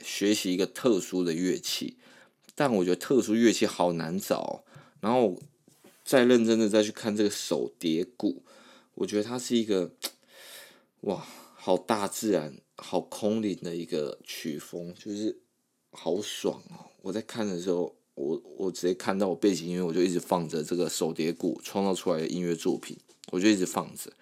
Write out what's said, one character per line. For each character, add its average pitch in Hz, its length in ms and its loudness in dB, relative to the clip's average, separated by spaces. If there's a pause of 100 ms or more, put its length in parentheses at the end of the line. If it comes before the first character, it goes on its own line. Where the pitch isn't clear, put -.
学 101 280 2
习 95 220 0
一 - 20 2
个 95 80 2
特 101 360 2
殊 92 240 -2
的 85 80 0
乐 87 260 0
器， - 380 -6 (580)
但 143 180 2
我 95 120 4
觉 90 60 2
得 90 40 4
特 127 260 2
殊 107 140 0
乐 113 180 6
器 104 140 2
好 87 280 0
难 82 260 -4
找 - 180 -2
哦。 - 240 -8 (380)
然 107 120 0
后 113 300 2 (640)
再 127 200 6
认 120 220 8
真 113 100 6
的 110 120 4
再 110 120 6
去 107 120 2
看 107 240 -4
这 107 80 2
个 101 40 4
手 71 480 -2
叠 82 280 0 (120)
鼓， - 280 -2 (500)
我 - 100 -4
觉 98 120 -4
得 107 80 2
它 120 120 -6
是 123 200 0
一 113 80 4
个， 92 280 0 (1080)
哇， - 260 -4 (300)
好 92 200 2
大 104 300 0
自 107 240 -2
然、 76 260 0 (200)
好 - 240 -4
空 107 420 -2
灵 98 200 -2
的 85 120 -8
一 85 100 -6
个 78 380 -4
曲 - 340 -8
风， 87 400 -10
就 107 160 -12
是 104 240 -4 (540)
好 87 320 -2
爽 - 480 -4
哦。 - 160 -20 (160)
我 95 100 -6
在 107 80 -2
看 113 240 -6
的 92 160 -2
时 92 80 -2
候， 87 260 0 (200)
我， 71 260 -2 (160)
我 95 140 -2
直 85 160 -4
接 90 80 4
看 98 240 -2
到 98 100 2
我 87 60 0
背 101 180 4
景 82 140 -4
音 90 80 -4
乐， 90 80 0
我 85 100 0
就 87 80 2
一 90 80 6
直 87 120 0
放 85 280 0
着 78 140 -4
这 85 140 -4
个 85 120 0
手 80 240 -2
叠 80 200 -2
鼓 - 320 -4
创 98 200 -2
造 98 80 2
出 90 220 -2
来 80 60 0
的 80 80 -2
音 87 120 -2
乐 85 140 0
作 82 240 0
品， - 180 -14 (340)
我 92 80 -2
就 98 120 4
一 104 60 6
直 90 100 0
放 87 180 -2 (120)
着， - 140 -14 (120)